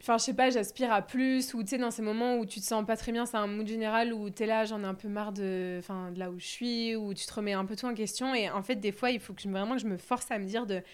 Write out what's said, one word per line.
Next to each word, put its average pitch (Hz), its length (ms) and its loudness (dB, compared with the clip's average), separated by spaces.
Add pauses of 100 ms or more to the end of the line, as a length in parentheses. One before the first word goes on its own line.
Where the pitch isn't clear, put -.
enfin, 233 160 4
je 226 60 0
sais 262 120 0
pas, 254 160 6
j'aspire 233 420 2
à 202 100 6
plus, 262 520 2
ou 233 80 -2
tu 196 80 -4
sais, 269 80 0
dans 240 120 0
ces 226 120 -4
moments 226 340 2
où 226 100 0
tu 196 140 -10
te 190 40 -6
sens 220 220 0
pas 220 100 2
très 233 140 -4
bien, 233 160 0
c'est 240 100 -4
un 208 120 2
mood 208 180 -2
général 226 460 2
où 208 180 -4
t'es 214 160 -2
là, 220 180 4
j'en 214 180 -2
ai 196 40 -2
un 190 80 -2
peu 202 140 -8
marre 208 240 -4
de, 185 480 -2
enfin, 185 320 -6
de 180 80 -6
là 185 100 -4
où 180 80 -8
je 175 80 -10
suis, 233 480 0
où 208 200 -2
tu - 120 -6
te - 80 -10
remets 208 180 0
un 190 120 2
peu 196 100 -4
tout 226 120 -4
en 240 80 0
question. 220 380 -2
Et 220 160 2
en 190 140 -2
fait, 254 140 0
des 202 160 0
fois, 247 180 0
il 247 80 2
faut - 160 -10
que - 80 -12
je... 202 60 -4
vraiment 196 260 0
que 240 80 0
je 214 40 -2
me 196 100 0
force 240 340 -2
à 226 80 -2
me 196 80 -4
dire 226 200 0
de, « 202 100 0 (180)